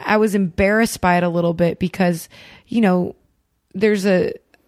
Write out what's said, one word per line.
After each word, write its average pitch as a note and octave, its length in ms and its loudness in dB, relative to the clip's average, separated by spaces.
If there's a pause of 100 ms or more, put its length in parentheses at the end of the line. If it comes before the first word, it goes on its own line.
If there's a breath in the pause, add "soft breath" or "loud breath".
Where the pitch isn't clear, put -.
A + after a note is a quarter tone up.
I G#3+ 120 0
was G#3+ 180 0
embarrassed G3+ 640 0
by F3+ 160 2
it F3 60 0
a F3+ 60 0
little E3+ 260 -2
bit E3+ 240 0
because, F3 500 -2 (400 loud breath)
you A#3 120 -2
know, F3+ 360 0 (580)
there's G3+ 320 0
a, F3+ 260 2 (360)